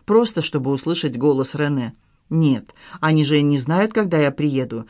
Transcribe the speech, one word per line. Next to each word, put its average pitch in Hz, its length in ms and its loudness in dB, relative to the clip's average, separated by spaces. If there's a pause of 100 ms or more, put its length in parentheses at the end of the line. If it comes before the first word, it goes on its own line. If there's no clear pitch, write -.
просто 220 380 2
чтобы 139 300 -2
услышать 147 440 -4
голос 135 380 0
Рене. 143 400 -2 (340)
«Нет, 151 460 0 (260)
они 156 240 2
же 147 180 2
не 147 160 2
знают, 180 340 0
когда 190 260 0
я 147 120 2
приеду». 131 600 -4